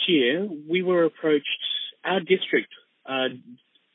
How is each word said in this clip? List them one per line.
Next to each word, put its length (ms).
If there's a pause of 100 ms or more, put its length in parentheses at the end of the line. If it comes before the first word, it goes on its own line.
year, 420 (180)
we 140
were 240
approached, 400 (580)
our 160
district, 540 (320)
uh, 220 (680)